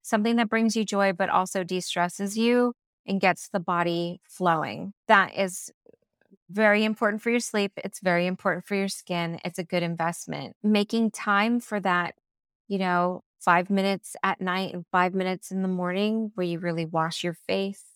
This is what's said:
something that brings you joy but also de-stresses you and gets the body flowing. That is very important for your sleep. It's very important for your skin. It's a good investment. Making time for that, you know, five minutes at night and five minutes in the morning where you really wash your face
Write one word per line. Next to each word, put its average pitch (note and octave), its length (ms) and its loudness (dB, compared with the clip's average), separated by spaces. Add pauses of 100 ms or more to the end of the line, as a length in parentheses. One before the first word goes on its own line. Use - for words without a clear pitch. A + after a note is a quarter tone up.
something A3+ 360 0
that A3+ 120 2
brings A3+ 280 2
you G#3+ 80 0
joy G3 260 2
but F#3 180 -2
also F#3 360 0
de-stresses F#3 720 -2
you A#3+ 360 4 (320)
and G3 140 -2
gets F3+ 300 2
the G3 100 -2
body E3+ 640 -2
flowing. E3 720 -2 (160)
That G3 280 4
is F#3 340 -4 (760)
very G#3 360 4
important G#3+ 360 0
for A#3 80 -2
your A#3 120 2
sleep. G3+ 340 -2
It's - 240 -10
very F3 260 2
important F3+ 400 -2
for G3+ 100 -4
your G3 120 0
skin. E3+ 560 -6
It's F3 160 -6
a F3 60 -6
good F3 180 -2
investment. E3 800 -6
Making G#3+ 480 2
time G#3+ 480 2
for G#3 220 -4
that, F3 340 0 (540)
you G3+ 80 -2
know, F3+ 440 0 (180)
five F3+ 300 4
minutes G3 540 0
at F#3+ 160 -2
night F#3 340 -4
and F3 180 -10
five F#3 220 2
minutes F#3 380 -2
in F#3+ 100 -2
the F#3+ 60 0
morning G3+ 680 -2
where F3+ 120 -2
you E3+ 120 -2
really E3+ 260 -2
wash E3 380 -2
your F3 100 -2
face G3 500 -4 (120)